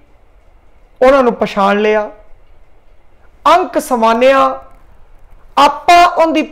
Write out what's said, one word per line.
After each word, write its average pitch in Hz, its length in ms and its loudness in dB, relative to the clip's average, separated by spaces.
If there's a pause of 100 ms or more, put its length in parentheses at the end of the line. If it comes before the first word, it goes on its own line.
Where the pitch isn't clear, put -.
(1000)
ਉਹਨਾਂ 269 220 4
ਨੂੰ 240 100 -2
ਪਛਾਣ 202 480 -4
ਲਿਆ। 214 280 -2 (1400)
ਅੰਕ 330 340 0
ਸਮਾਨਿਆ, 247 600 0 (1200)
ਆਪਾਂ 349 500 2
ਉਹਦੀ 320 340 -2 (100)